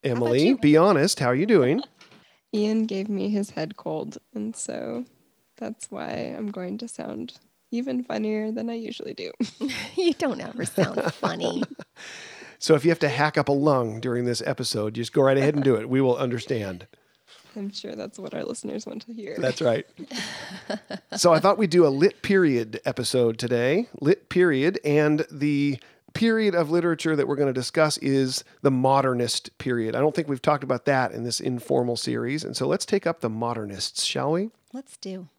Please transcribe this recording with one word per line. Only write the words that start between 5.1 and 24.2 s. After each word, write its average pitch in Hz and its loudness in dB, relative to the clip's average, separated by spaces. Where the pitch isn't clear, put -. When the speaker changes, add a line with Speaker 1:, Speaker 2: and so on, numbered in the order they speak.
Speaker 3:
that's - -12
why - -8
I'm 208 -8
going 185 -8
to 233 -10
sound - -12
even 254 -4
funnier 214 -4
than 226 -6
I 233 -8
usually - -10
do. - -10
<laughs> - -8
Speaker 1:
You 349 2
don't 269 -4
ever - -6
sound - 0
funny. - -4
Speaker 2:
<laughs> - -16
So - 4
if 143 4
you 170 6
have 165 2
to 147 2
hack 147 2
up 143 2
a - 4
lung 131 2
during 123 -2
this 120 -2
episode, 113 -4
just 117 -6
go 147 4
right 135 6
ahead 143 4
and 143 0
do 131 6
it. 110 -4
We 131 2
will 127 4
understand. 113 -4
Speaker 3:
I'm 202 -8
sure - -12
that's - -12
what - -14
our - -6
listeners - -10
want - -14
to 233 -16
hear. 220 -12
Speaker 2:
That's 131 -2
right. 120 2
Speaker 1:
<laughs> - -10
Speaker 2:
So 170 6
I 160 6
thought 190 4
we'd 208 2
do 170 8
a 143 6
lit 139 2
period 131 2
episode 120 0
today. 123 0
Lit - 0